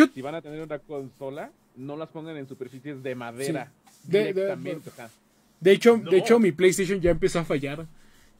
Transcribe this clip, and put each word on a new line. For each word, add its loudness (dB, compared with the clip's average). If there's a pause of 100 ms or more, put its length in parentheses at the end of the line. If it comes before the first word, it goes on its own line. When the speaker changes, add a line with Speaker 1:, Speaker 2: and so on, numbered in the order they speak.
Speaker 1:
hecho 4
Speaker 2:
si -10
van -8
a -10
tener -14
una -10
consola, -12 (260)
no -12
las -12
pongan -14
en -12
superficies -14
de -8
madera -8 (320)
Speaker 1:
Sí. -4
De, 4
de, 2
Speaker 2:
directamente, -6
Speaker 1:
de, -18
Speaker 2:
ajá. -18 (500)
Speaker 1:
de 6
hecho, 6
Speaker 2:
No. -8
Speaker 1:
de 6
hecho, 6
mi 4
PlayStation 2
ya 4
empezó 0
a -4
fallar. -6 (540)